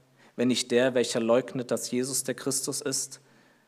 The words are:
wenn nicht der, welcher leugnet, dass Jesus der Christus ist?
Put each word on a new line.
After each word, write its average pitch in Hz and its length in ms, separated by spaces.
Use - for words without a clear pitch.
wenn 123 100
nicht 123 240
der, 120 240
welcher 120 240
leugnet, 120 540
dass - 180
Jesus 127 320
der 127 140
Christus 135 440
ist? - 400